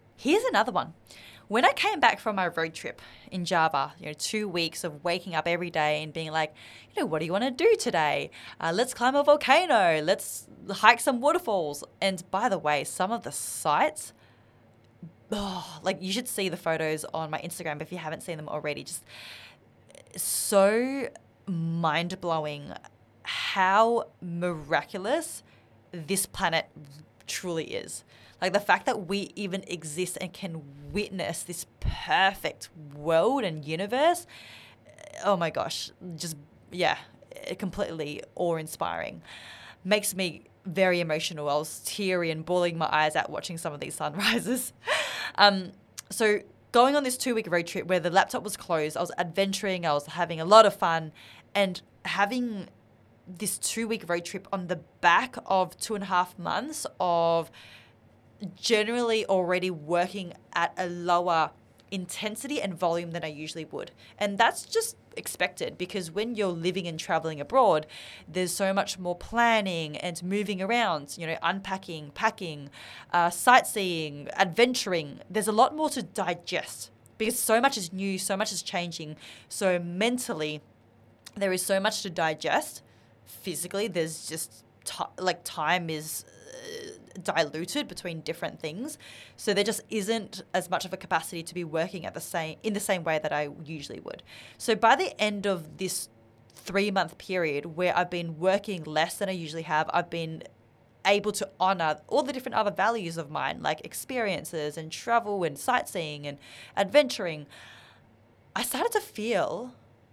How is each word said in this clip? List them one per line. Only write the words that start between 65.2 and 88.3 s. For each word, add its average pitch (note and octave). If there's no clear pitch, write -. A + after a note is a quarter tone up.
because F3+
when A3
you're G3+
living F3
and E3
traveling E3
abroad, E3+
there's E3+
so G3
much G3
more F3
planning F#3+
and F3
moving G3
around, F#3+
you E3+
know, D#3+
unpacking, F3+
packing, E3+
uh, F3
sightseeing, F3
adventuring. F#3
There's G3
a A3
lot B3+
more D#4
to B3
digest -
because A3+
so A3+
much C4+
is F3
new, F#3+
so F#3+
much G3+
is F3+
changing. E3
So F#3
mentally, F3
there G3
is F#3
so G3
much G#3+
to G3
digest. D#3+
Physically, F#3+
there's E3
just -
ti-, -
like, F3+
time E3+
is, D#3
uh, -
diluted E3
between E3
different D#3+